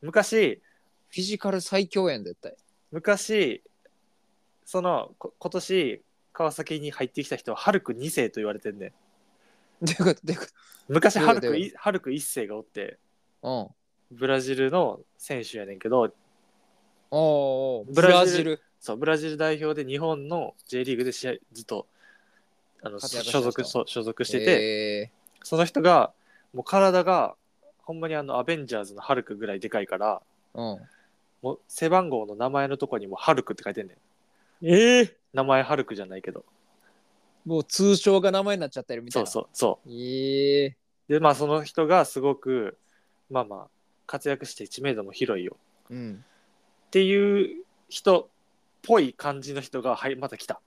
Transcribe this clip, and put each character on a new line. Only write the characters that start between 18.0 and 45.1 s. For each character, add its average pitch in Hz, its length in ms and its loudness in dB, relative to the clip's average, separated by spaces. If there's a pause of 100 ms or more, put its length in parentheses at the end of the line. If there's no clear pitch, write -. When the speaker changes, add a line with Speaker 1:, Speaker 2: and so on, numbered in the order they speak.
Speaker 1:
ラ 175 60 8
ジ - 20 10
ル、 180 40 10
Speaker 2:
ブ 180 60 8
ラ 185 80 6
ジ 175 160 0
ル。 156 180 -4 (180)
Speaker 1:
そ - 140 -8
う、 107 40 -8
ブ 139 80 -2
ラ 156 120 2
ジ 156 120 -4
ル 151 80 -10
代 156 260 -2
表 151 200 -4
で 131 40 -8
日 139 120 -4
本 151 280 -4
の 160 280 -8 (120)
J 127 180 -4
リ 131 80 -2
ー 117 40 -2
グ 123 60 -2
で 127 80 -2
試 127 180 -8
合、 123 40 -4 (180)
ず 113 120 -18
っ - 20 -18
と、 - 220 -8 (920)
あ 110 80 -12
の、 104 100 -14
Speaker 2:
活 120 180 -8
躍 117 80 -6
し 117 60 -6
た 143 80 2
人。 - 0 -
Speaker 1:
所 - 20 0
属、 120 240 -2
そ 123 160 -2
う、 - 60 -2
所 117 160 -6
属 113 200 -6
し - 80 -6
て 127 80 0
て、 110 60 -2
Speaker 2:
へ 107 680 0 (300)
ー。 - 40 -20
Speaker 1:
そ 160 120 -2
の 170 80 4
人 170 160 -2
が、 165 320 6 (400)
も 123 80 -8
う - 20 -6
体 185 400 4
が、 165 320 2 (440)
ほ - 140 -14
ん 165 60 -10
ま 165 80 -6
に 156 80 -4
あ 147 80 -4
の、 131 160 -4
ア 123 40 -2
ベ 165 120 -2
ン 147 120 -10
ジ 113 100 -6
ャ 104 40 -4
ー - 40 -6
ズ 98 100 -18
の 101 60 -18
ハ 139 140 0
ル 123 80 -2
ク 107 120 -10
ぐ 107 120 -8
ら 101 80 -6
い 95 40 -6
で 104 100 -8
か 107 120 -2
い 98 60 -6
か 95 100 -4
ら、 101 240 -2 (320)
Speaker 2:
う 117 100 -10
ん。 104 160 -8 (640)
Speaker 1:
も 131 120 -6
う - 140 -12
背 - 220 -2
番 180 200 2
号 117 160 -2
の 104 100 -12
名 117 140 -2
前 139 180 -2
の 135 100 -4
と 135 100 -4
こ 123 100 -4
に 101 100 -6
も 95 80 -8
ハ - 180 2
ル 127 100 0
ク - 100 -6
っ - 20 -6
て - 80 -20
書 - 60 -8
い 101 40 -8
て 107 100 -8
ん 95 40 -14
ね - 100 -20 (640)
ん。 165 60 -4
Speaker 2:
え 233 340 8
ー。 220 120 2 (200)
Speaker 1:
名 135 100 2
前 131 200 6
ハ 131 120 0
ル 131 100 0
ク 113 100 -10
じ 98 60 -8
ゃ 95 40 -8
な 92 120 -14
い 95 40 -12
け 95 100 -10
ど。 - 140 -14 (1000)
Speaker 2:
も 165 140 0
う 147 40 -2
通 196 320 4
称 196 260 4
が 190 100 4
名 196 120 0
前 202 140 -2
に 175 40 -6
な 151 60 -6
っ - 20 -6
ち - 80 -12
ゃ 127 40 -8
っ - 40 -12
て 123 100 -8
る 117 60 -8
み 120 100 -14
た 127 80 0
い 110 40 0
な。 95 40 -4
Speaker 1:
そ - 140 -4
う - 120 -8
そ - 280 0
う、 - 40 -20
そ - 40 -20
う。 - 0 -
Speaker 2:
え 135 840 0 (340)
ー。 147 40 2
Speaker 1:
で、 156 60 4
ま 156 120 6
あ、 135 40 4
そ 143 120 -2
の 151 160 2
人 156 220 -2
が 170 200 6
す - 140 -8
ご 135 160 0
く、 127 420 -4 (520)
ま 131 120 -2
あ - 40 -2
ま 104 120 -12
あ、 98 120 -18 (360)
活 143 240 -6
躍 139 160 -4
し - 100 -14
て 101 120 -14
知 - 140 -14
名 135 140 -2
度 107 80 -6
も 98 80 -12